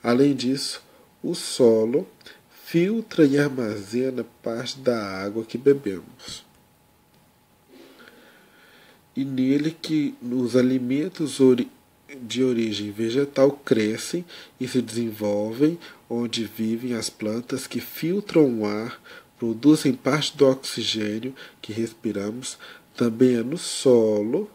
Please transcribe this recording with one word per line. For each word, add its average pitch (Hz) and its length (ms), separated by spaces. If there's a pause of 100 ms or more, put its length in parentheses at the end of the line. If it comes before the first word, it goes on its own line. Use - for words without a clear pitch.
Além 135 320
disso, 127 480 (400)
o 170 140
solo 117 720 (580)
filtra 185 600
e 139 120
armazena 123 880 (160)
parte 120 380
da 107 420
água 104 220
que 113 140
bebemos. 131 880 (2750)
E 135 120
nele 139 460
que 156 500
os 123 340
alimentos 131 840
ori-, 123 280 (520)
de 117 220
origem 110 480
vegetal 135 580 (160)
crescem 113 580 (360)
e 127 80
se 127 160
desenvolvem, 113 960 (280)
onde 117 380
vivem 113 480
as 110 160
plantas 117 560
que - 140
filtram 160 800
o 107 80
ar, 107 340 (380)
produzem 123 560
parte 143 420
do 143 80
oxigênio 113 880 (260)
que - 140
respiramos. 110 840 (360)
Também 120 420
é 113 40
no 135 160
solo 117 960